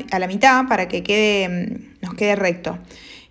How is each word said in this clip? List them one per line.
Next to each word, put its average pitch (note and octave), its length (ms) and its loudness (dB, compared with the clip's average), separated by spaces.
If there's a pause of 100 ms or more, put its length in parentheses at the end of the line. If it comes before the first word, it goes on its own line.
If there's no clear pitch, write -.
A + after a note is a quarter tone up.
(120)
a F#3 80 -2
la F#3 80 -2
mitad B3+ 400 4
para G3 200 0
que F3+ 160 -4
quede, G#3 460 2
mm, - 560 -8
nos F3 100 -8
quede G#3 200 2
recto. F3+ 440 -2 (520)